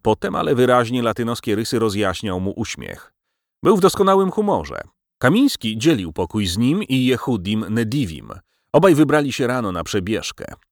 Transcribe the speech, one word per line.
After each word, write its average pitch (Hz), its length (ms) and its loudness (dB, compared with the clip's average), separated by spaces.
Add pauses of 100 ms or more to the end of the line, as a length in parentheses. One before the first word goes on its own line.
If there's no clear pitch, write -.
potem, - 320 -2
ale 151 200 -2
wyraźnie 123 480 2
latynoskie 117 520 -4
rysy 113 240 -2
rozjaśniał 98 640 -2
mu 95 160 -4
uśmiech. - 560 -10 (500)
Był 202 140 4
w 180 40 0
doskonałym 190 500 4
humorze. 87 520 -4 (360)
Kamiński 135 600 2
dzielił 110 340 0
pokój 98 340 -2
z 87 120 -4
nim 143 240 0
i 131 240 0
Jehudim 110 640 -2
Nedivim. 107 640 -4 (400)
Obaj 165 220 8
wybrali 143 380 4
się 131 140 -2
rano 117 260 -2
na 85 120 -4
przebieżkę. 98 600 -4 (280)